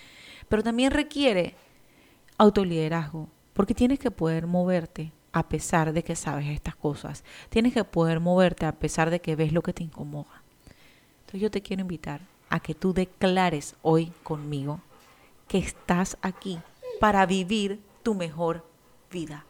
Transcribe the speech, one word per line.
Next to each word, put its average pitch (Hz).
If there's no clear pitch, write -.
Pero 214
también 233
requiere 277
autoliderazgo, 165
porque 202
tienes 254
que -
poder 165
moverte 175
a 165
pesar 156
de 165
que 165
sabes 147
estas 151
cosas. 143
Tienes 233
que 220
poder 165
moverte 175
a 151
pesar 160
de 170
que 160
ves 156
lo 165
que 180
te -
incomoda. 147
Entonces 196
yo 214
te 202
quiero 196
invitar 160
a 165
que -
tú 190
declares 180
hoy 165
conmigo 147
que 196
estás -
aquí 185
para 202
vivir 196
tu 226
mejor 165
vida. 151